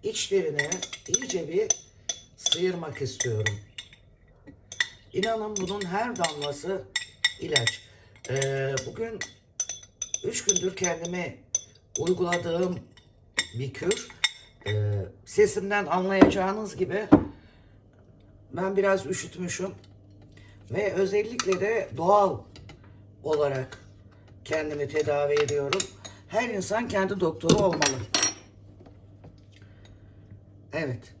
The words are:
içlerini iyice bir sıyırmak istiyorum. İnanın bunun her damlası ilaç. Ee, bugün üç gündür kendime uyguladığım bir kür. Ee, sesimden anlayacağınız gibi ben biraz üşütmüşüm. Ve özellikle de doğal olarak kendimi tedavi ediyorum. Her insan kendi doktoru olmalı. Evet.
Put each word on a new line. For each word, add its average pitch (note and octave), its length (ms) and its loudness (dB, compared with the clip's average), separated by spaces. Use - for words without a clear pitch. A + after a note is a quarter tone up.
içlerini D#3+ 640 -2
iyice E3 400 0
bir F#3+ 200 -2
sıyırmak E3+ 640 -2
istiyorum. G#2+ 540 -2
İnanın G#3+ 440 -2
bunun F#3+ 280 -4
her G#3 300 -2
damlası D3 680 0
ilaç. D3 420 0
Ee, C3+ 460 -2
bugün A3+ 340 -8
üç - 220 -4
gündür F#3 300 4
kendime F3 600 -4
uyguladığım F3 800 0
bir C3+ 140 -6
kür. - 340 0
Ee, G#2 240 0
sesimden G3+ 600 2
anlayacağınız F#3+ 880 4
gibi F#3+ 320 -4
ben F#3+ 240 0
biraz G3 280 4
üşütmüşüm. F3+ 680 -4
Ve F#3+ 220 0
özellikle G3 680 0
de G#3+ 360 0
doğal F#3 420 6
olarak C#3+ 560 0
kendimi D3+ 420 -2
tedavi D3 460 0
ediyorum. C#3+ 480 0
Her A#3+ 220 0
insan G#3+ 380 -2
kendi G3 320 0
doktoru E3 380 4
olmalı. D#3 400 2
Evet. C#3 460 -6